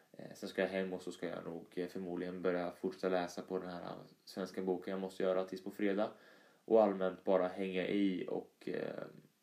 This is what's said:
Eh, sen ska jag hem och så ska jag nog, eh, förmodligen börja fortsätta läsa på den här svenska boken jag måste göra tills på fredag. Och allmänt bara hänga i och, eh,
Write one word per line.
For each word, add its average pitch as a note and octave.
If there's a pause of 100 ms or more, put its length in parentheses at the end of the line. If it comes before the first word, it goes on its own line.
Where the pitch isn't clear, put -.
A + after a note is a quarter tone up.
(120)
Eh, -
sen G2
ska -
jag F#2+
hem F#2+
och F2+
så F2
ska F2
jag F2
nog, E2 (100)
eh, F2
förmodligen F2+
börja F2+
fortsätta -
läsa F2
på F#2
den F2+
här F2+ (300)
svenska F#2+
boken F#2
jag F#2+
måste F#2+
göra F#2
tills F#2+
på G2+
fredag. G#2 (540)
Och A2
allmänt F#2+
bara F#2
hänga F#2
i G2
och, -
eh, - (400)